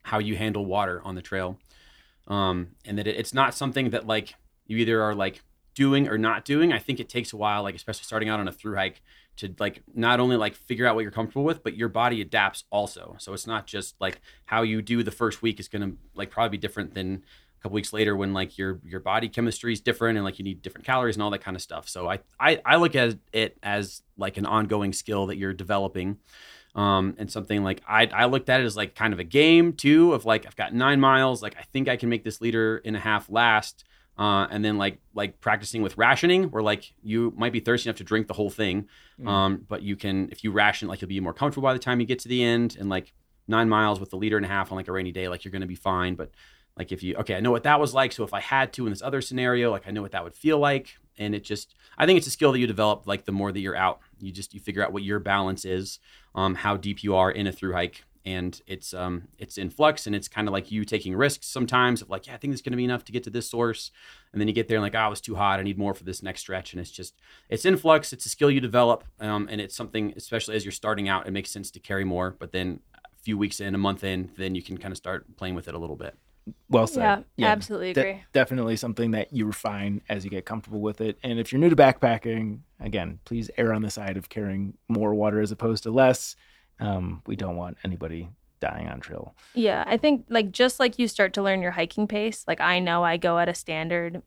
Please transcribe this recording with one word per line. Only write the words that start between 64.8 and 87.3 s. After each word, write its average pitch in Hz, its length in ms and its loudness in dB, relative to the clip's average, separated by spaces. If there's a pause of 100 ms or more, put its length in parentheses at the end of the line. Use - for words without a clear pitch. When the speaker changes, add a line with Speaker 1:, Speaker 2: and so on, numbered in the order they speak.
Speaker 1:
like, 101 100 -4
"Oh, 110 140 2
it - 20 2
was 104 120 -8
too 110 120 -10
hot. 98 260 2
I 95 40 -4
need 98 160 -4
more 101 160 -2
for - 80 -20
this 90 180 -10
next 95 200 -10
stretch." 95 300 -10
And 90 80 -10
it's 87 120 -12
just, - 240 -16 (340)
it's - 160 -4
in 190 120 6
flux. 156 360 4
It's - 140 -10
a - 20 -6
skill 143 220 4
you 139 100 2
develop. 117 440 4 (140)
Um, 107 300 -4
and 104 100 -6
it's 98 160 -10
something, 107 400 -4
especially 110 400 -6
as 101 80 0
you're 98 80 -8
starting 101 380 -2
out, 95 160 2
it 98 60 -6
makes 95 180 -6
sense 98 220 -12
to - 80 -20
carry 98 260 -4
more. 90 320 -2
But - 140 -14
then 92 300 -4 (120)
a - 300 -20
few 104 160 -2
weeks 101 200 0
in, 98 140 -4
a 101 60 0
month 98 240 0
in, 92 340 -4
then 92 160 -4
you 90 80 -4
can - 160 -12
kinda 95 180 -12
start - 400 -10
playing 92 200 -6
with 82 120 -10
it 78 60 -12
a 82 60 -8
little 82 160 -8
bit. - 200 -14 (540)
Speaker 2:
Well - 160 6
said. 262 160 -2
Speaker 3:
Yeah, 202 200 4 (160)
Speaker 2:
Yeah, 226 100 4
Speaker 3:
absolutely 208 460 0
Speaker 2:
de-, 220 80 4
Speaker 3:
agree. 196 220 -2 (100)
Speaker 2:
definitely 123 420 2
something 117 360 -2
that 110 220 -2
you 110 140 0
refine 101 600 -4
as 101 140 -4
you 98 60 -10
get 95 160 -6
comfortable 107 360 -8
with 104 200 -4
it. 110 220 -2
And 120 160 -2
if - 120 -4
you're 131 100 0
new 170 100 8
to 156 40 6
backpacking, 113 840 4 (200)
again, 98 460 -4
please 113 320 -6
err 113 160 2
on 107 80 0
the 104 80 -4
side 98 260 -6
of 95 140 -8
carrying 98 480 -6 (100)
more 107 280 2
water 107 260 2
as 104 100 0
opposed 113 320 -2
to 113 80 -4
less. 127 440 4 (440)
Um, 90 480 -2
we 107 80 -4